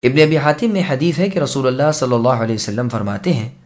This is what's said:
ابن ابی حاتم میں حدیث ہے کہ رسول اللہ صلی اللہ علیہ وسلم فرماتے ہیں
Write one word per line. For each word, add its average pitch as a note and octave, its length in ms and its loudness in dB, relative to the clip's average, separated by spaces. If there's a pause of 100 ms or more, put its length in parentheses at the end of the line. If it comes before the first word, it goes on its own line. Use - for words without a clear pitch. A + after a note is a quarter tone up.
ابن C#3 180 4
ابی D#3 160 4
حاتم D3+ 320 0
میں G3 180 -2
حدیث D3+ 320 0
ہے F#3+ 100 0
کہ F#3+ 100 -2
رسول C3+ 280 0
اللہ C#3 260 2
صلی B2 220 0
اللہ A#2 140 2
علیہ A2+ 260 0
وسلم A2 340 -4
فرماتے G#2+ 440 -2
ہیں A#2 160 -2 (160)